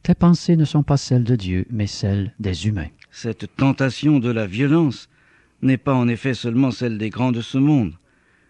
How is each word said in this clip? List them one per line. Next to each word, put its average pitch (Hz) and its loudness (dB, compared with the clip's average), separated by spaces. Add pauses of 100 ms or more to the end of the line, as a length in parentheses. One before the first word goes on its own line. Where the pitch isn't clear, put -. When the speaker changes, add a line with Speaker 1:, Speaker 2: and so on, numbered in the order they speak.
Speaker 1:
tes 175 2
pensées 175 4
ne 160 4
sont 147 2
pas 139 0
celles 123 0
de 123 0
Dieu, 92 -2
mais 107 -4
celles 98 -2
des 95 -4
humains. » 92 -4 (200)
Speaker 2:
Cette - -10
tentation 135 2
de 120 -2
la 113 -2
violence 139 0 (540)
n'est 131 2
pas 135 -2
en 123 2
effet 120 -2
seulement 120 0
celle 117 -4
des 107 -4
grands 123 -2
de 117 -4
ce 131 -4
monde. 135 2 (560)